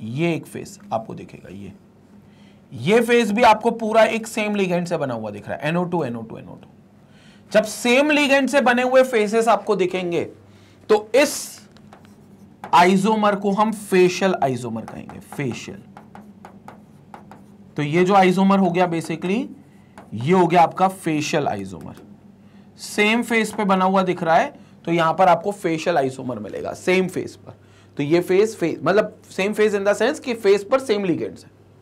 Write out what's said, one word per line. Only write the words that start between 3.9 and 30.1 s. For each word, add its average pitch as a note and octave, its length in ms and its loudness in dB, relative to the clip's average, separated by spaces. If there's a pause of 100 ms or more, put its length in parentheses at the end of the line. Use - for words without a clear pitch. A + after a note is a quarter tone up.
एक A3 220 -2
सेम G#3 280 -4
लिगेंड F3+ 320 0
से F3 100 -4
बना C3+ 180 -4
हुआ A2 160 -8
दिख G#2 180 -14
रहा G#2 100 -6
है, D3 100 -6
एनओ F3 160 -2
टू, F3 200 -4
एनओ A#2 180 -8
टू, - 160 -14
एनओ F2+ 160 -18
टू। - 140 -20 (840)
जब G#3 120 4
सेम B3+ 460 0
लिगेंड C#4 380 2
से C#4 120 2
बने B3 220 2
हुए B3+ 200 4
फेसेस A3+ 460 2
आपको G#3 280 2
दिखेंगे F3+ 520 -2 (600)
तो G#3+ 260 2
इस - 460 0 (1120)
आइसोमर G3 600 4
को G3+ 140 -2
हम G#3+ 220 0
फेशियल F#3 640 2 (100)
आइसोमर A#2+ 380 -4
कहेंगे, - 380 -16
फेशियल। - 580 -10 (2000)
तो D3+ 60 -4
ये D3+ 220 0
जो F#3+ 100 2
आइसोमर F#3+ 440 4
हो F#3+ 120 2
गया F3 200 0
basically, F3 540 -4 (720)
ये B2 180 -2
हो F#3 140 4
गया F3 160 4
आपका F3+ 260 2
फेशियल D#3 600 -2
आइसोमर। G2 460 -8 (840)
सेम A3 440 0
फेस A3 300 -2
पे A3 120 -4
बना F#3+ 200 2
हुआ F#3+ 180 2
दिख F3 200 -2
रहा E3 140 4
है, C4+ 180 2 (300)
तो E3+ 80 -2
यहां D#3+ 220 2
पर F#3 140 4
आपको F3 240 2
फेशियल E3 460 -2
आइसोमर C3 400 -4
मिलेगा, F#2+ 340 -10
सेम F3+ 360 0
फेस - 280 -8
पर। - 160 -20 (440)
तो C#3+ 60 -4
ये D#3 180 2
फेस, F#3+ 360 0
फे-, D#3 260 -4
मतलब G3+ 400 0
same G3+ 320 -6
face G#3+ 200 0
in G3+ 60 -2
the G3+ 140 0
sense B3 240 -2